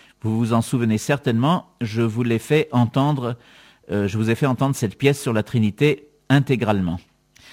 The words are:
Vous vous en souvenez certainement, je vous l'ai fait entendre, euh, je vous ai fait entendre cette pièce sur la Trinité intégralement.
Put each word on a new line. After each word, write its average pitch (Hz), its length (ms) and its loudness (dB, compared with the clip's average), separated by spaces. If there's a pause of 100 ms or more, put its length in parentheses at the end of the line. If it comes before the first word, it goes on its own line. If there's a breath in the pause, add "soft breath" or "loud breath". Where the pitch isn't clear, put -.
(220 soft breath)
Vous 110 160 -2
vous 117 160 0
en 117 80 4
souvenez 113 360 0
certainement, 135 720 0 (140)
je 113 200 -4
vous 117 220 0
l'ai 117 160 0
fait 151 320 0
entendre, 123 640 0 (560 soft breath)
euh, 101 160 -2
je 95 100 -4
vous 110 120 0
ai 113 60 2
fait 147 100 -2
entendre 135 320 0
cette 101 200 -4
pièce 139 240 0
sur 123 120 -4
la 107 100 0
Trinité 117 640 0 (220)
intégralement. 107 720 0 (520 loud breath)